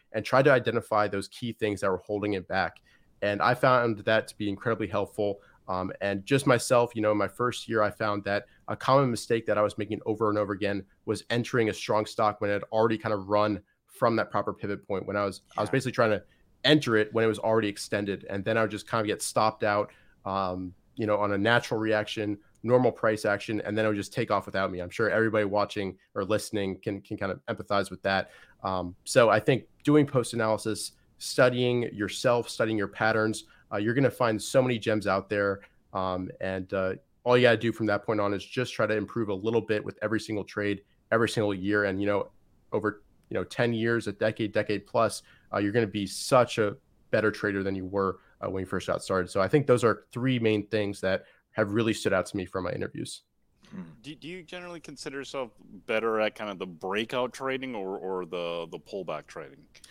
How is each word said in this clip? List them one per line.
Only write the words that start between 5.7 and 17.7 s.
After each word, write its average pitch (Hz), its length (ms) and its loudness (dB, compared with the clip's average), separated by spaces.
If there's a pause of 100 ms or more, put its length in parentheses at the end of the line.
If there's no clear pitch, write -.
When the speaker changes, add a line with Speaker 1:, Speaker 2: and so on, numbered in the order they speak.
Speaker 1:
and 101 260 -4
just 135 200 2
myself, 120 480 4
you 110 80 -4
know, 107 120 2
my 101 140 0
first - 400 -6
year, 113 140 0
I 104 80 2
found 104 340 -4
that 101 220 -2 (220)
a 107 80 -6
common 135 340 4
mistake 113 360 -2
that 104 100 2
I 107 60 4
was 104 160 0
making 104 260 -4
over 110 240 0
and 104 100 0
over 104 140 0
again 101 320 -4 (220)
was 107 240 -4
entering 117 400 2
a - 20 0
strong 110 340 0
stock 104 340 0
when 101 100 0
it 101 40 2
had 101 100 -4
already 110 340 2
kind 110 160 -2
of 95 140 -6
run 104 340 2 (240)
from 120 300 2
that 110 140 0
proper 101 220 -2
pivot 101 340 -8
point. 98 200 -4
When 98 100 -2
I 104 80 0
was, 98 160 -4 (160)
I 107 60 0
was 104 60 -2
Speaker 2:
Yeah. - 40 -12
Speaker 1:
basically 127 200 0
trying 113 180 2
to 98 120 0 (420)
enter 135 320 6
it 107 180 2
when 113 100 4
it 113 40 4
was 107 100 0
already 110 300 2
extended, 101 600 -4